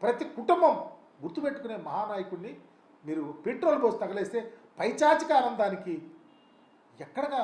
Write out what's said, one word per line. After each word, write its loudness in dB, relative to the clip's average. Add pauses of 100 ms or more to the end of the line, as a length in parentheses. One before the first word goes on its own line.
ప్రతి 0 (120)
కుటుంబం 6 (500)
గుర్తుపెట్టుకునే -6 (100)
మహానాయకుడిని -6 (560)
మీరు -4 (220)
పెట్రోల్ 2
పోసి 2
తగలేస్తే -4 (400)
పైచాచిక 4
ఆనందానికి 0 (1120)
ఎక్కడగా -4